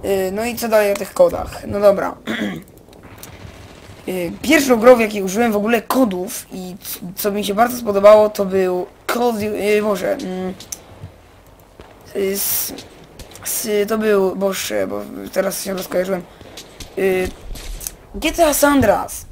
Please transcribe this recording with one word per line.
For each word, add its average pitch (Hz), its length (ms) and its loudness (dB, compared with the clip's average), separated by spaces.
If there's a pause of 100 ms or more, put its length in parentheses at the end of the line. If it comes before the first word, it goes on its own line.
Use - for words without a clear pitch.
Y, 190 260 0
no 214 140 -4
i 240 100 -4
co 233 120 -4
dalej 214 240 4
o 202 40 0
tych 202 180 -8
kodach? - 540 0
No 202 120 -4
dobra. 196 360 4 (100)
<clears throat> - 0 - (1800)
Y, 180 240 -4 (100)
pierwszą 262 380 4
grą, 247 160 10
w 226 40 0
jakiej 208 240 -2
użyłem 214 280 2
w 208 40 0
ogóle 214 260 0
kodów 214 720 -2
i 180 300 -12
c-, - 160 -12 (160)
co 208 160 -4
mi 202 140 -4
się 202 80 -4
bardzo 240 240 0
spodobało, 214 520 6
to 202 160 -2
był 185 400 0 (220)
Call 240 160 -2
of 240 120 0
Duty, 208 420 0
y, 214 40 2
Boże, 202 320 0
mm, 185 400 -6 (1600)
y, 196 180 0
s-, - 400 -4 (720)
s-, - 240 -6 (200)
to 220 100 0
był... 202 380 2
Boże, 190 520 -2
bo 104 140 -6 (320)
teraz 190 300 -2
się 190 100 -6
rozkojarzyłem. 185 480 -4 (760)
Y, 185 300 0 (880)
G 320 160 -2
T 320 160 4
A 285 60 2
San 285 200 2
Andreas. - 580 0